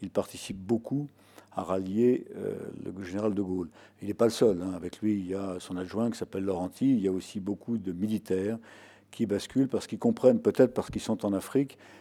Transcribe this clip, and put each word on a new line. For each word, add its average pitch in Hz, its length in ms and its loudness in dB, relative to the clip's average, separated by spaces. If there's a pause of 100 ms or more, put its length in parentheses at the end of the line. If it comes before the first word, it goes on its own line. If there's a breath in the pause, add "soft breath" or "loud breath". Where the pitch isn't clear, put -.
il 98 80 -8
participe - 480 -4
beaucoup 117 500 -2 (460 soft breath)
à 95 100 -4
rallier, 95 640 2 (100)
euh, 98 180 -4 (300)
le 92 180 -8
général 98 320 -2
de 101 80 -2
Gaulle. 92 260 -2 (320 loud breath)
Il 101 60 -8
n'est 101 80 -4
pas 117 120 4
le 110 40 6
seul, 101 320 4
hein. 92 140 -6
Avec 87 240 -10
lui, 107 140 2
il 98 120 -4
y 92 80 -4
a 95 240 -6
son 92 180 -10
adjoint 95 320 -2
qui 110 80 -4
s'appelle 95 280 -6
Laurenti. 95 480 0
Il 117 80 4
y 95 80 2
a - 40 4
aussi 95 280 -6
beaucoup 101 380 -4
de 95 120 -6
militaires 101 680 -2 (520 loud breath)
qui 117 160 -2
basculent 101 400 0
parce 113 220 -4
qu'ils 104 100 -6
comprennent, 120 420 6
peut-être 120 320 6
parce - 160 -2
qu'ils 101 120 -4
sont - 260 -2
en 101 60 2
Afrique, 131 440 0 (240 loud breath)